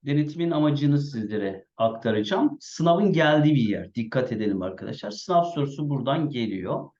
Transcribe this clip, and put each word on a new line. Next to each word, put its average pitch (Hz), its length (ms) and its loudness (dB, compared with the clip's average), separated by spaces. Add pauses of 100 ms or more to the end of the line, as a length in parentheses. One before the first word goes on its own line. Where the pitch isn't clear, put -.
denetimin 151 460 0
amacını 147 460 4
sizlere 104 680 -4 (120)
aktaracağım. 113 800 0
Sınavın 170 540 2
geldiği 151 420 4
bir 113 140 2
yer. 92 240 -4
Dikkat 120 380 -2
edelim 104 300 -2
arkadaşlar. 101 500 -8
Sınav 170 320 0
sorusu 147 460 -4
buradan 139 400 -2
geliyor. 104 600 -4 (100)